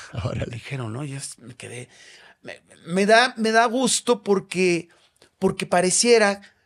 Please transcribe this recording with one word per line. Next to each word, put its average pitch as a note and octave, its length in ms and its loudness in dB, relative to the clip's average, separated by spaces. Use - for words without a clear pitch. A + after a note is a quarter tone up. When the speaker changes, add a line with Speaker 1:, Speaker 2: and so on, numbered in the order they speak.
Speaker 1:
<laughs> A#2+ 120 -8
órale. - 300 -6
Speaker 2:
Dijeron, A#2 400 -10
¿no? C3 100 -10
Yo C#3 140 -10
s-, - 240 -16
me A#2+ 140 -20
quedé... A#2+ 340 -16
Me, F#2 180 -18
me F#3 220 0
da, A#3+ 300 6
me A3 140 -2
da A3+ 140 4
gusto A#3+ 560 0
porque, F#3 680 0
porque F#3+ 260 -2
pareciera G3+ 760 2